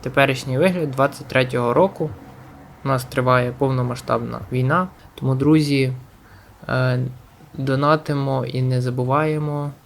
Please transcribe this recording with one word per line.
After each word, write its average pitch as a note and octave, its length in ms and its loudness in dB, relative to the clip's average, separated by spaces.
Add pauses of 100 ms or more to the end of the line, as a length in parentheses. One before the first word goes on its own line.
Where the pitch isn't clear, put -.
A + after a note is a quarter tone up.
Теперішній C3+ 580 0
вигляд E3+ 320 2
двадцять C3+ 360 -2
третього B2 480 0
року. E3 360 0 (760)
У C3+ 40 -2
нас C3 160 0
триває B2+ 540 2
повномасштабна A#2+ 840 -2 (120)
війна. C#3 360 0 (260)
Тому, C3 200 -2
друзі, C#3 580 4 (760)
е, B2+ 300 0 (600)
донатимо C#3 880 0
і B2+ 160 -2
не B2+ 180 2
забуваємо C#3+ 920 -2 (140)